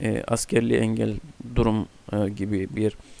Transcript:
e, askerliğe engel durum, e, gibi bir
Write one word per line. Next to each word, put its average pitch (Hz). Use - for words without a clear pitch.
e, 110
askerliğe 117
engel 110
durum, 113
e, 104
gibi 98
bir 107